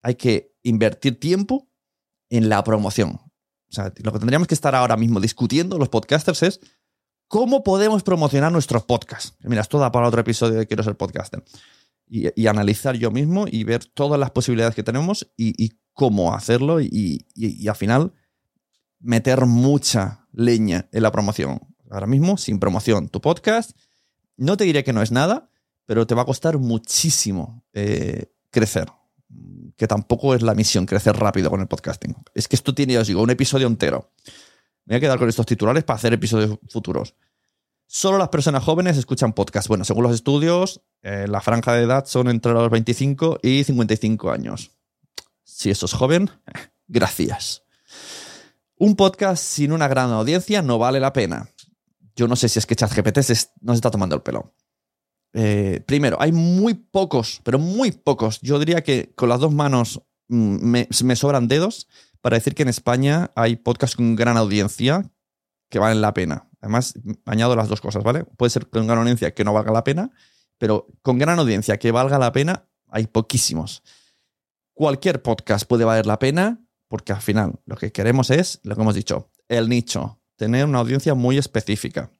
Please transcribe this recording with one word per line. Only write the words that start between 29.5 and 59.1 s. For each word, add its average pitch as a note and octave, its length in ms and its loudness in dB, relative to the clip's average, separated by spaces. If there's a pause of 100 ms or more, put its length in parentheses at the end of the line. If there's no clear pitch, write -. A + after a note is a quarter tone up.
Que A2 100 -2
tampoco A#2+ 460 2
es A#2+ 80 2
la A2+ 140 2
misión, G2+ 320 0
crecer G#2 280 2
rápido G2 360 0
con G2 100 -2
el F#2 60 -4
podcasting. - 480 -8 (180)
Es - 140 -4
que - 80 0
esto C3+ 180 -2
tiene, C3 200 0
ya A#2 80 4
os G#2+ 60 0
digo, F#2+ 140 0
un A2+ 80 2
episodio C3 380 0
entero. D2 440 -2 (760)
Me G#2 80 -4
voy A#2+ 40 2
a - 40 2
quedar C3+ 180 0
con A#2+ 100 2
estos A2+ 160 0
titulares A#2+ 380 0
para A#2 140 -2
hacer A#2 160 0
episodios G#2+ 440 0 (100)
futuros. - 460 -6 (720)
Solo F#3+ 320 0
las F#3 120 2
personas C#3+ 340 0
jóvenes E3 340 2
escuchan B2 360 0
podcast. G2+ 340 -2
Bueno, G#2 180 0
según A#2 180 0
los A#2+ 120 4
estudios, E3 680 0 (220)
eh, G2+ 240 -6
la G#2 120 -2
franja A#2 340 0
de A#2+ 100 4
edad C3 240 2
son B2+ 220 2
entre A#2 220 2
los A#2 200 4
veinticinco C3+ 720 0
y C3+ 200 4
cincuenta A#2+ 300 2
y G#2+ 40 0
cinco G#2+ 340 -2
años. - 400 -8 (720)
Si - 260 -6
eso G2+ 160 -2
es - 80 -4
joven, D#3+ 380 0 (280)
<laughs> - 280 -20
gracias. - 760 -4 (1160)
Un G#3 160 6
podcast F#3+ 480 2
sin C#3+ 280 -2
una D3+ 160 0
gran C3 240 2
audiencia F3 500 0
no B2 160 2
vale B2+ 220 2
la C3+ 120 0
pena. E2+ 380 -2 (640)
Yo A#2+ 120 2
no B2 80 2
sé B2 120 0
si A2 120 0
es - 80 -4
que A2+ 80 0
chat G#2+ 160 0
G G#2+ 100 0
P G#2+ 100 0
T C#3 120 2
se B2 100 0
es-, - 260 -2
no A#2+ 140 -2
se A#2 40 2
está A2+ 120 0
tomando F#2 260 -2
el C#2 60 -4
pelo. A#1+ 320 -8 (800)
Eh, G#2 540 0
primero, C#3 320 2
hay D#3 120 2
muy F3+ 440 2
pocos, - 680 -2
pero B2 140 0
muy F#3+ 340 0
pocos. A#2 500 -2
Yo C#3+ 180 -2
diría E3 240 0
que C3 320 -2